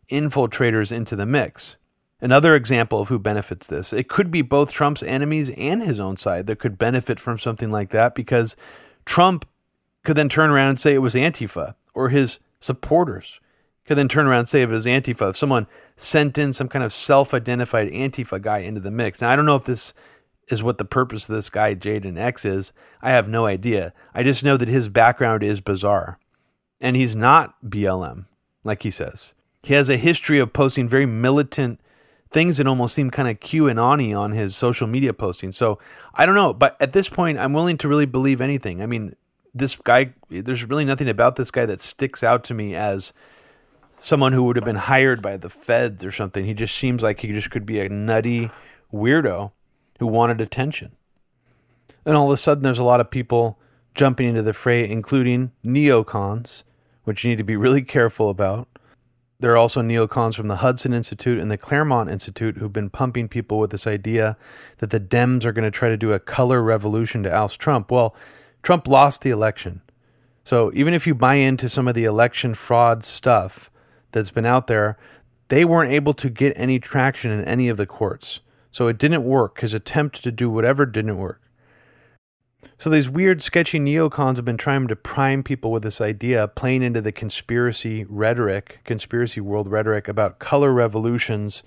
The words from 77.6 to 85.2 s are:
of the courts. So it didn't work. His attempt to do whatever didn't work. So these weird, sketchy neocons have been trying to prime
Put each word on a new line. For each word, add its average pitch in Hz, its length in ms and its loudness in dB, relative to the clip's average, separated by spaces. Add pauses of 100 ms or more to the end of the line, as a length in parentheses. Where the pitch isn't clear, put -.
of 113 80 -2
the 101 100 -2
courts. - 540 -8 (320)
So 120 160 0
it 113 100 -2
didn't 147 260 2
work. 127 360 0
His 107 140 -4
attempt 147 500 -4
to 123 80 -4
do 120 180 -2
whatever 127 360 2
didn't 107 320 -4
work. - 240 -10 (1300)
So - 140 -4
these 143 200 2
weird, 180 320 2
sketchy 165 380 0
neocons 143 560 0
have 120 80 -6
been 117 120 -4
trying 135 300 -2
to 110 80 -4
prime 135 480 -2